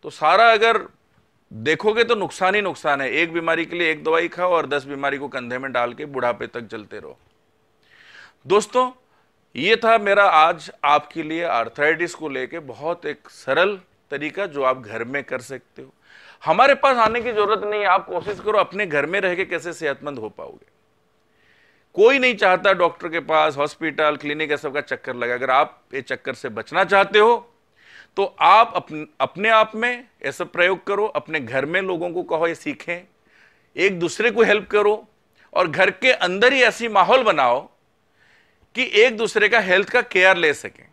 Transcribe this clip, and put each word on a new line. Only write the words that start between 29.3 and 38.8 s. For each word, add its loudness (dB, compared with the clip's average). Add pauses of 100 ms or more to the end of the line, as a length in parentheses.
आप 2
में -6 (180)
ऐसा -6
प्रयोग -2
करो, -2
अपने -6
घर -4
में -2
लोगों -6
को -8
कहो -2
ये -2
सीखें, -10 (720)
एक 0
दूसरे -2
को 2
हेल्प 2
करो 0 (460)
और 0
घर 2
के 0
अंदर 2
ही 2
ऐसी 0
माहौल 4
बनाओ 2 (1160)
कि -2